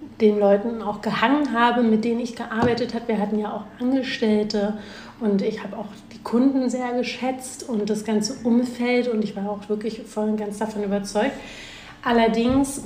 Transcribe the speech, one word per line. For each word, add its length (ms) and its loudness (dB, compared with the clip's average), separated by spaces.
den 180 6
Leuten 440 4
auch 180 -6
gehangen 540 2
habe, 280 4
mit 220 4
denen 160 0
ich 160 -6
gearbeitet 560 0
habe. 160 -6
Wir 100 2
hatten 200 0
ja 160 -4
auch 280 -10
Angestellte 920 2
und 220 2
ich 220 -2
habe 160 -10
auch 100 -10
die 100 -18
Kunden 460 4
sehr 240 -2
geschätzt 760 -4
und 220 -2
das 160 -2
ganze 300 0
Umfeld 640 2
und 160 0
ich 100 -6
war 140 -4
auch 220 -6
wirklich 320 -4
voll 220 -4
und 120 0
ganz 220 -6
davon 260 -4
überzeugt. 480 0
Allerdings 840 2